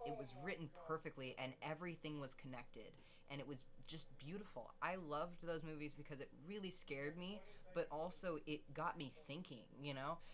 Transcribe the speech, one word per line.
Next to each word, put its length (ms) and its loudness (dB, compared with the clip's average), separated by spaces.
It 120 4
was 160 -2
written 260 2
perfectly 520 0
and 140 2
everything 560 2
was 160 0
connected. 560 -4
And 100 0
it 80 -2
was 160 -2
just 200 2
beautiful. 640 -4
I 160 6
loved 480 2
those 180 2
movies 300 0
because 260 -4
it 100 -4
really 240 0
scared 480 0
me, 240 -2
but 160 6
also 560 4
it 280 0
got 240 4
me 160 0
thinking, 380 -4
you 120 2
know? 240 2